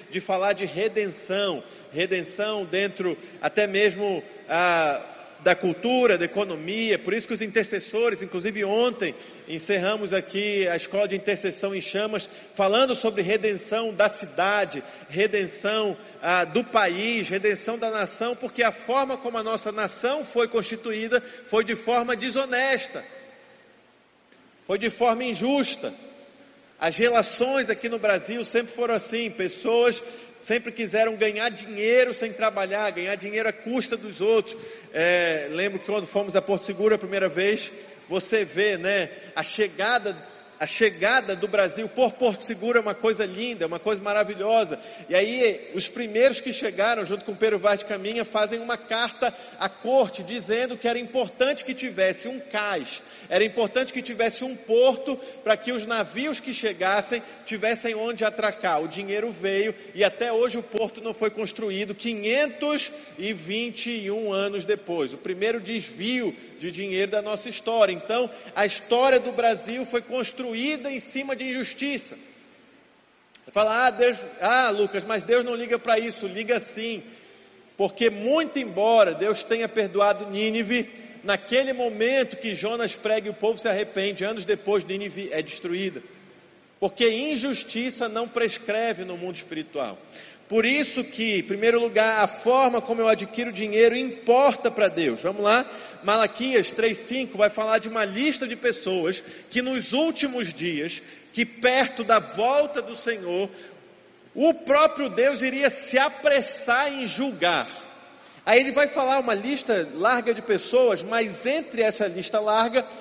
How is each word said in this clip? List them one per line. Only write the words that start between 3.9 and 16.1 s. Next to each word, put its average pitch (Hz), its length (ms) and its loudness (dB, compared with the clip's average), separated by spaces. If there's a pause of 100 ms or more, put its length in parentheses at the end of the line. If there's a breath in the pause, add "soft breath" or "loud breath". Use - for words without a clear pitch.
ah, 165 560 2 (360)
da 180 160 6
cultura, 226 600 4
da 165 80 0
economia. 190 760 -2
Por 185 120 -4
isso 226 140 -2
que 233 80 -4
os 208 60 -4
intercessores, 214 840 0
inclusive 190 420 -4
ontem, 208 480 0 (360 loud breath)
encerramos 190 640 -2
aqui 196 560 0
a 170 80 0
Escola 196 320 -2
de 190 80 -4
Intercessão 196 580 -2
em 190 60 -6
Chamas, 208 500 -4 (240 loud breath)
falando 226 400 4
sobre 208 280 0
redenção 214 720 -2
da 202 160 4
cidade, 190 760 -2 (240 loud breath)
redenção, 202 880 0 (260 loud breath)